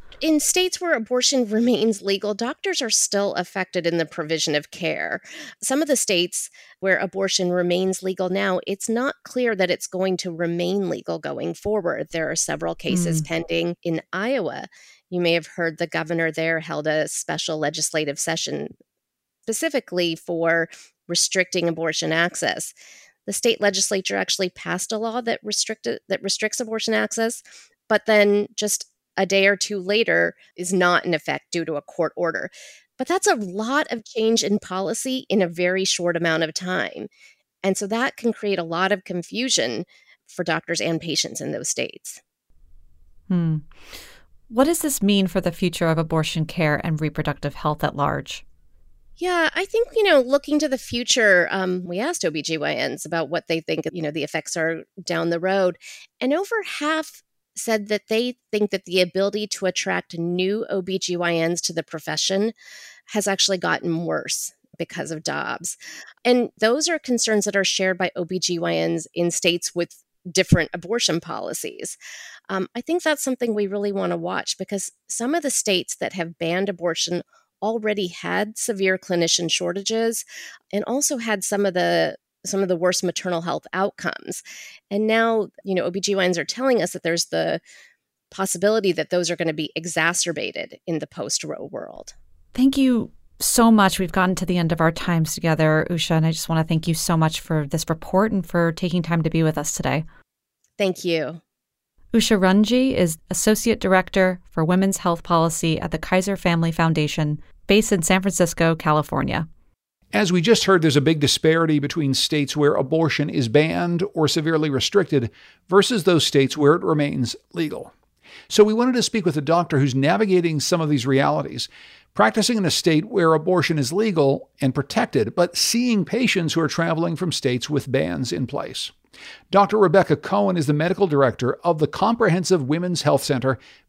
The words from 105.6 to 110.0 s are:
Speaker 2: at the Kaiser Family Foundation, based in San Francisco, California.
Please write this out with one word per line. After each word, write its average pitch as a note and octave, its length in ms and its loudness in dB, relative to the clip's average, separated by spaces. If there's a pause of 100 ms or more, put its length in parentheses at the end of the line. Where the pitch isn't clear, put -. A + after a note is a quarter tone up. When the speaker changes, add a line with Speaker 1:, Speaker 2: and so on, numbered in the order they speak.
Speaker 2:
at D#3+ 120 -4
the D#3 60 -2
Kaiser F#3+ 400 0
Family E3 340 2
Foundation, D#3 720 0 (260)
based G#3+ 240 6
in F3 120 2
San F#3 180 4
Francisco, E3+ 540 2
California. D3+ 720 0 (640)